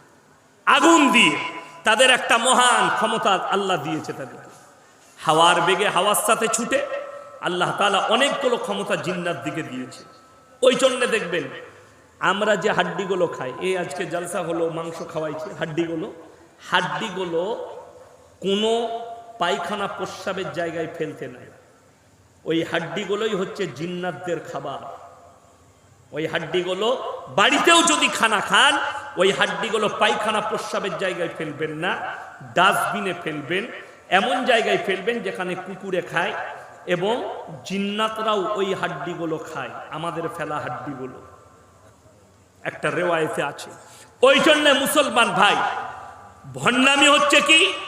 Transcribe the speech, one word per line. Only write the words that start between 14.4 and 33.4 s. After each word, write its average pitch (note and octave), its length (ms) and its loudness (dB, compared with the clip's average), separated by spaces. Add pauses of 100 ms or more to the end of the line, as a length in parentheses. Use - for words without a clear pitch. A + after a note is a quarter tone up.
হলো, E3 280 -2
মাংস E3 320 -8 (120)
খাওয়াইছে, D3+ 360 -6 (100)
হাড্ডিগুলো, E3 540 -4 (560)
হাড্ডিগুলো F#3 1000 -4 (680)
কোনো A3+ 600 0 (400)
পায়খানা G3 480 -2
প্রস্রাবের F#3 680 -8
জায়গায় E3 340 -4 (100)
ফেলতে D3+ 300 -8
নাই। B2 180 -16 (1000)
ওই E3 180 0
হাড্ডিগুলোই F#3+ 720 -4
হচ্ছে F#3+ 320 -4
জিন্নাতদের F3 720 -6
খাবার। C#3+ 380 -10 (1300)
ওই D3+ 160 -4
হাড্ডিগুলো F3+ 840 -2 (220)
বাড়িতেও D4 480 6
যদি D4 240 2
খানা G#3+ 320 2
খান, B3 380 4 (400)
ওই F#3+ 140 4
হাড্ডিগুলো G3+ 580 0
পায়খানা G#3+ 520 0
প্রস্রাবের G3+ 560 -4
জায়গায় F3 400 -2
ফেলবেন D3+ 340 -6
না, F3 260 -4 (560)
ডাস্টবিনে F#3+ 600 2 (100)
ফেলবেন, D#3+ 440 -4 (420)